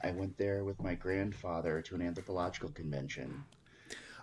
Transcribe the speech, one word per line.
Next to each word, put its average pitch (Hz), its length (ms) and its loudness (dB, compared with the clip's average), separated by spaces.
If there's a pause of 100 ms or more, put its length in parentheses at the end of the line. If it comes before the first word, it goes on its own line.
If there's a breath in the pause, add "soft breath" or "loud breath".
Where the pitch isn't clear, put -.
I 92 60 4
went 92 260 0
there 98 280 4
with 98 180 0
my 90 120 2
grandfather 87 840 2
to 87 140 -6
an 87 80 2
anthropological 90 680 0
convention, 71 760 -4 (800 loud breath)